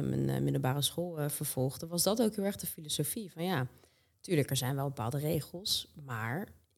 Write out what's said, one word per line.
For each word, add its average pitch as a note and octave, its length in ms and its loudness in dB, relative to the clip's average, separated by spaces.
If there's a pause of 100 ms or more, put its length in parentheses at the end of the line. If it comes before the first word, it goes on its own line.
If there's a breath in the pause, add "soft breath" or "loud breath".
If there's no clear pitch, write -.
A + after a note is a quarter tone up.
mijn, C3+ 280 2
eh, C3+ 120 2
middelbare C#3 420 2
school, E3+ 360 -2
eh, D3 100 0
vervolgde, C#3 580 -2
was E3+ 160 0
dat A3 200 4
ook G#3+ 140 2
heel G3 80 0
erg G3 120 0
de - 100 -8
filosofie. D#3 640 -4
Van E3 120 -4
ja, D#3+ 220 2 (540 soft breath)
tuurlijk, D#3+ 300 2
er C3+ 60 2
zijn B2 180 0
wel C#3 120 0
bepaalde C3 320 -2
regels, E3 760 -2 (120)
maar B2 440 -2 (280)